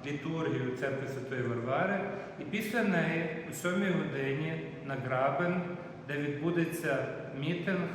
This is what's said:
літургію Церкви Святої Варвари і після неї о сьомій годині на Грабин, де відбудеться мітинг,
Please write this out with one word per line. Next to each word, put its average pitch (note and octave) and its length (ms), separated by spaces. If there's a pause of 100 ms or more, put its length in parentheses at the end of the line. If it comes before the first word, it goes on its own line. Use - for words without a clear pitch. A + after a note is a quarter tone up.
літургію C#3 720
Церкви C3+ 280
Святої B2 340
Варвари C3+ 580 (400)
і - 20
після A3 400
неї E3 680
о - 40
сьомій F#3 360
годині D3+ 680 (260)
на C#3 80
Грабин, C#3 680 (480)
де C#3+ 100
відбудеться D3 880 (340)
мітинг, F3 540